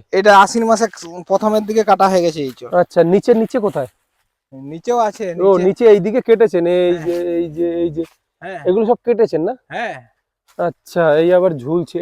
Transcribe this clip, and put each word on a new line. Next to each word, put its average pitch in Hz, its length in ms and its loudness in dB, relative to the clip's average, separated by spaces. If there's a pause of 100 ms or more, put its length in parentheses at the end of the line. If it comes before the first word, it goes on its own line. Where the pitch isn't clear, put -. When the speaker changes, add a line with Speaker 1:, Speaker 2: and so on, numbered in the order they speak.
(120)
Speaker 1:
এটা 196 280 2
আশ্বিন 214 260 2
মাসে 226 200 0 (420)
প্রথমের 214 380 0
দিকে 220 180 0
কাটা 190 240 2
হয়ে 185 140 2
গেছে 160 200 -2
ইঁচড়। 127 380 -10
Speaker 2:
আচ্ছা, 175 240 0
নিচে, 185 300 2
নিচে 226 260 0
কোথায়? 165 280 -6 (680)
Speaker 1:
নিচেও 156 440 -8
আছে, 214 280 -4
Speaker 2:
ও, 170 100 -8
Speaker 1:
নিচে। 180 280 2
Speaker 2:
নিচে 190 240 0
এইদিকে 208 340 4
কেটেছেন, 202 460 2
এই 180 240 2
Speaker 1:
হ্যাঁ। 165 140 -4
Speaker 2:
যে, 175 100 -4 (220)
এই 170 120 -4
যে, 170 180 -4 (140)
এই 170 80 -2
যে। 160 140 -8 (380)
Speaker 1:
হ্যাঁ। 175 240 -14
Speaker 2:
এগুলো 190 200 0
সব 220 200 0
কেটেছেন 214 360 0
না? 202 120 -4 (160)
Speaker 1:
হ্যাঁ। 190 260 -8 (600)
Speaker 2:
আচ্ছা, 175 460 -4 (120)
এই 165 180 2
আবার 180 200 2
ঝুলছে। 151 480 -6